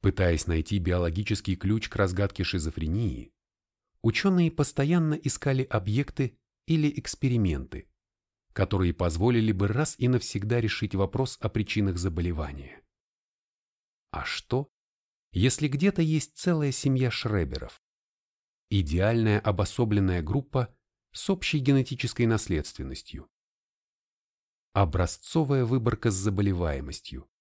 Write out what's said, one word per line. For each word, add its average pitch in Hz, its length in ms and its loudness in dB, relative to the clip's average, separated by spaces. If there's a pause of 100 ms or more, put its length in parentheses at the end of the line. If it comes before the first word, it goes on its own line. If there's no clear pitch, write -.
Пытаясь 90 440 2
найти 85 320 0
биологический 90 760 0
ключ 107 340 -2
к - 60 -12
разгадке 95 480 0
шизофрении, 78 920 -2 (720)
ученые 175 480 4
постоянно 151 640 2
искали 131 480 -2
объекты 120 760 -2 (300)
или 156 200 2 (120)
эксперименты, 95 880 -2 (640)
которые 92 400 2
позволили 110 580 2
бы 98 160 2
раз 127 300 -2
и 123 100 0
навсегда 117 540 0
решить 107 320 -2
вопрос 98 480 -2
о - 80 -4
причинах 101 480 0
заболевания. 80 840 -4 (1300)
А - 120 -8
что, - 480 -4 (600)
если 127 360 2
где-то 165 340 2
есть 156 360 0
целая 156 340 0
семья 131 400 0
Шреберов? 87 680 -4 (880)
Идеальная 104 680 2
обособленная 101 840 0
группа 127 520 -2 (380)
с - 180 -4
общей 185 300 -2
генетической 127 680 0
наследственностью. 76 1040 -4 (1400)
Образцовая 117 920 2
выборка 117 460 0
с - 20 0
заболеваемостью 87 1160 -2 (120)